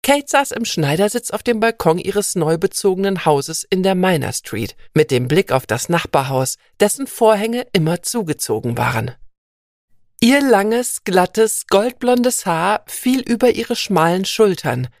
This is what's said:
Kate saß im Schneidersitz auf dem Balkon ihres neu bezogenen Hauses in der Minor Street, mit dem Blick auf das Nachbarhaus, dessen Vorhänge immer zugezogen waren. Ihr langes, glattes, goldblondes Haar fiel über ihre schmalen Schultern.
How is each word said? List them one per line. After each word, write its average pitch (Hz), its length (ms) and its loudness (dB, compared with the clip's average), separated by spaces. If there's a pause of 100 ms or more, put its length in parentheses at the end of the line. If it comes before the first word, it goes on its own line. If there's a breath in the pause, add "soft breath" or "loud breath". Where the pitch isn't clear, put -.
Kate 285 260 0
saß 277 240 0
im 233 120 -6
Schneidersitz 175 680 -2
auf 208 120 -6
dem 226 160 -2
Balkon 202 400 0
ihres 196 360 -4
neu 160 220 0
bezogenen 190 680 -2
Hauses 151 440 0
in 185 140 0
der 190 120 2
Minor 180 360 0
Street, - 440 -8 (180 soft breath)
mit 151 180 2
dem 123 160 0
Blick 156 240 0
auf 131 140 0
das - 240 -4
Nachbarhaus, 135 680 -2 (220)
dessen 233 260 0
Vorhänge 226 680 0
immer 170 280 0
zugezogen 120 760 -4
waren. 120 340 -2 (1080)
Ihr 262 200 4
langes, 226 600 0
glattes, 185 640 0
goldblondes 247 760 0
Haar 180 420 0
fiel 254 340 -2
über 233 300 2
ihre 226 240 -4
schmalen 180 500 0
Schultern. 147 600 0 (140)